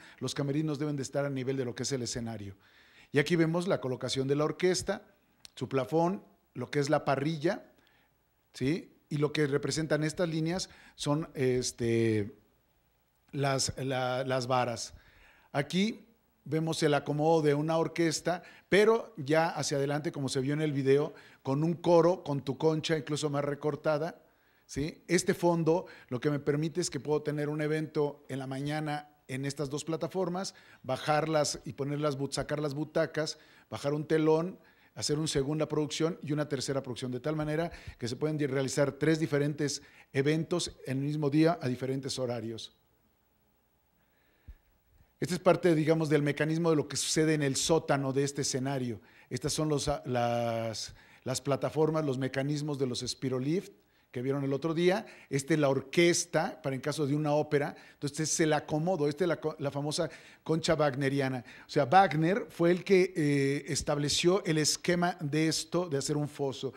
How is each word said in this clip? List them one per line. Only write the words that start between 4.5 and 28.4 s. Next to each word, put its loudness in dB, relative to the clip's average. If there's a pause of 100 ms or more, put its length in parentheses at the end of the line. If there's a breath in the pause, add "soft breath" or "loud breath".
su -8
plafón, 0 (300)
lo -8
que -2
es 0
la 4
parrilla, -2 (840 soft breath)
¿sí? -4 (140)
Y -4
lo 0
que 2
representan -2
estas -2
líneas -4 (240 loud breath)
son, -2
este, 0 (1000)
las, -2
la, -2
las -2
varas. -2 (580 soft breath)
Aquí -2 (400)
vemos -2
el 4
acomodo 2
de 6
una 0
orquesta, 0 (280 loud breath)
pero 4
ya 4
hacia -2
adelante, -2
como -4
se -2
vio 0
en -2
el 0
video, 4 (300 loud breath)
con 0
un 2
coro, 4
con -4
tu -6
concha 0
incluso -4
más -2
recortada, -2 (420 soft breath)
¿sí? -8
Este 2
fondo 2 (240 loud breath)
lo -4
que 0
me 0
permite -2
es -2
que -6
puedo 0
tener -4
un -4
evento -2
en -6
la -8